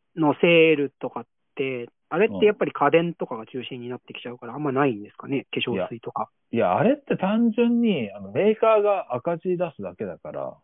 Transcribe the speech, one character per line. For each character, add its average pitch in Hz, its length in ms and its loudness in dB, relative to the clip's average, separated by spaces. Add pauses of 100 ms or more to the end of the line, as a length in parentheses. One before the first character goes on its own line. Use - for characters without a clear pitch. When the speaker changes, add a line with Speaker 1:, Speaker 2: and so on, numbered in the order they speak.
(160)
Speaker 1:
の 151 260 2
セ 180 60 6 (260)
ー - 20 2
ル 143 260 -2
と 127 80 -8
か 120 120 -10
っ - 40 -14 (300)
て、 131 340 -6 (200)
あ 151 80 -4
れ 214 100 4
っ 202 120 -4
て 208 60 4
や 208 80 6
っ - 20 -18
ぱ 180 100 -2
り 151 60 -2
家 143 200 2
電 165 220 4
と - 140 -8
か 123 80 -10
が 113 100 -10
中 123 180 -10
心 123 180 -12
に 120 80 -10
な 123 80 -10
っ - 20 -16
て - 140 -18
き - 80 -14
ち 123 80 -12
ゃ - 20 -10
う 120 60 -14
か - 80 -18
ら、 120 80 -12
Speaker 2:
う - 20 -10
ん。 - 20 -10
Speaker 1:
あ - 20 -8
ん 151 40 -6
ま 147 80 -2
な 139 160 2
い 123 60 0
ん 104 100 -12
で 104 80 -20
す - 60 -20
か - 100 -16
ね？ 131 260 -4
化 127 60 -4
粧 95 300 -4
水 117 100 -12
と - 120 -14
か。 - 180 -6 (220)
Speaker 2:
い 117 60 -4
や、 104 100 4
い - 20 2
や、 92 80 2
あ 131 60 2
れ 240 100 4
っ 302 40 -6
て - 200 -4
単 220 340 2
純 240 300 2
に、 151 320 0
あ 101 60 -16
の、 98 120 -14
メ 175 200 2
ー 214 40 2
カ 220 220 4
ー 202 40 4
が 202 340 0
赤 170 220 -4
字 180 200 -4
出 175 180 -4
す - 60 -12
だ 90 140 -10
け 110 100 -8
だ 82 120 -8
か 78 140 -14
ら。 69 320 -8